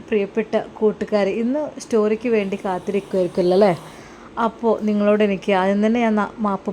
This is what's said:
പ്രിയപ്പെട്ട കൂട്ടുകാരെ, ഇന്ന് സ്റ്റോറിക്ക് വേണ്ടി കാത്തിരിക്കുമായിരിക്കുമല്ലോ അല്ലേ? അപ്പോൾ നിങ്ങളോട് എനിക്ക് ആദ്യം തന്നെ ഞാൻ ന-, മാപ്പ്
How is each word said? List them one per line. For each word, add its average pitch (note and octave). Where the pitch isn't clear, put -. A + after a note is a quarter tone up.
പ്രിയപ്പെട്ട G#3+
കൂട്ടുകാരെ, G#3
ഇന്ന് B3+
സ്റ്റോറിക്ക് G#3+
വേണ്ടി G3+
കാത്തിരിക്കുമായിരിക്കുമല്ലോ F#3
അല്ലേ? G3+
അപ്പോൾ A3+
നിങ്ങളോട് G#3
എനിക്ക് G3
ആദ്യം G3
തന്നെ A#3
ഞാൻ A3
ന-, G3+
മാപ്പ് G3